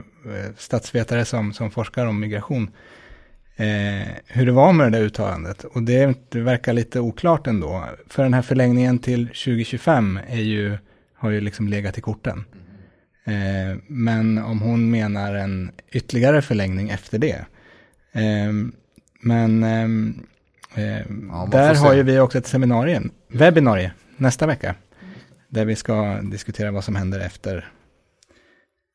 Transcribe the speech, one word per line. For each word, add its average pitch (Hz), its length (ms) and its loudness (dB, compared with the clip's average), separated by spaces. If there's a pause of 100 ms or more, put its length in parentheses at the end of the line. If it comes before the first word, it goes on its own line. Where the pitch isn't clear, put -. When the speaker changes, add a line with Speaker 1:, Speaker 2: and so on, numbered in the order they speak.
(260)
Speaker 1:
eh, 104 320 -10
statsvetare 120 680 -4
som, 107 280 -4
som 110 180 -8
forskar 120 340 -4
om 107 140 -2
migration, 107 520 -4 (840)
eh, 101 520 -4 (200)
hur 127 180 0
det 123 60 4
var 143 220 8
med 143 180 6
det 113 60 2
där 110 80 4
uttalandet. 95 580 -6
Och 120 200 -6
det, 127 300 4 (160)
det 117 100 -4
verkar 120 340 0
lite 117 260 -2
oklart 143 480 0
ändå. 90 360 -4 (240)
För - 160 -2
den 131 100 4
här 127 80 4
förlängningen 123 580 2
till 120 340 -2
tjugotjugofem 117 880 0 (100)
är 120 120 -4
ju, 104 360 -2 (400)
har 113 120 -4
ju 104 120 -2
liksom 104 260 -4
legat 101 300 -4
i - 40 -10
korten. - 440 -6 (800)
Eh, 98 520 -4 (100)
men 113 500 0
om 110 240 -4
hon 117 300 2
menar 101 440 -2
en 95 360 -6 (200)
ytterligare 127 500 2
förlängning 101 480 -2
efter 104 300 -6
det. - 260 -2 (680)
Ehm, 104 580 -2 (500)
men, 113 420 4
ehm, 113 600 -2 (520)
ehm, 104 560 -6
Speaker 2:
Ja, 85 60 -10
man 92 120 -4
Speaker 1:
där 139 260 6
Speaker 2:
får 147 100 4
Speaker 1:
har 139 60 10
Speaker 2:
se. 135 60 8
Speaker 1:
ju 139 60 6
vi 131 160 4
också 131 180 4
ett 120 100 -2
seminarium, 127 640 0 (160)
webbinarium 123 640 4 (260)
nästa 135 300 0
vecka, - 280 -4 (760)
där 110 160 0
vi 110 100 0
ska 107 460 -2
diskutera 104 500 -8
vad 98 120 -4
som 104 120 -4
händer 95 240 -4
efter, 90 500 -8 (1300)